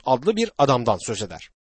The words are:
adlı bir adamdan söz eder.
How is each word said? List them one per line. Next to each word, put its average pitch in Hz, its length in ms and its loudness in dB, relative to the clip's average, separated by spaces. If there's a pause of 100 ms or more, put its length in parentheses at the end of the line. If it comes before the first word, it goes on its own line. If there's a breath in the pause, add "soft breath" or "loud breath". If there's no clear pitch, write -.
adlı 202 300 0
bir 226 220 -2
adamdan 120 480 2
söz 104 160 -6
eder. 87 280 -12 (200)